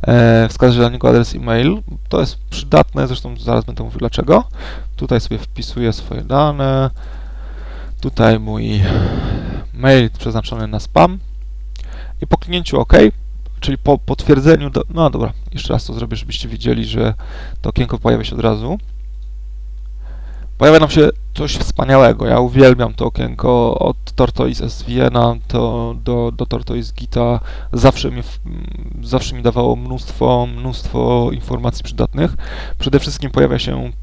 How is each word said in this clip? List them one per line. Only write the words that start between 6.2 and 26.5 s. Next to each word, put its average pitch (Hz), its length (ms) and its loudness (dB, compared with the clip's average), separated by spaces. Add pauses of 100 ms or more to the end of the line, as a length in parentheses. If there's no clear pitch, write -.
dane. 135 680 0 (1120)
Tutaj 113 380 2
mój 107 420 -2 (920)
mail 127 440 6
przeznaczony 110 500 -4
na 107 120 -4
spam. 175 400 4 (1040)
I - 60 -6
po - 100 4
kliknięciu 175 420 -2
OK, 117 140 4 (680)
czyli - 180 -4
po 143 200 2
potwierdzeniu... 143 720 4
Do-, 131 200 -2
no 160 200 2
dobra, 107 240 -2 (200)
jeszcze - 200 -4
raz 117 120 0
to 117 80 -8
zrobię, 113 240 -6
żebyście - 320 -8
wiedzieli, 113 360 -2
że 110 280 0 (480)
to 101 80 -2
okienko 117 300 -2
pojawia 117 240 2
się 107 120 -6
od 120 60 -4
razu. 113 380 0 (1800)
Pojawia 156 220 10
nam 156 100 4
się 147 200 6 (240)
coś - 240 -4
wspaniałego. 123 680 4
Ja 117 120 4
uwielbiam 123 540 6
to 120 120 -2
okienko 120 760 0
od - 180 0 (180)
Tortoise 127 500 0
S - 180 -8
V 127 240 2
N-a 117 280 2 (120)
to 117 560 -2
do, 120 280 -2
do 120 140 -6
Tortoise 117 480 -6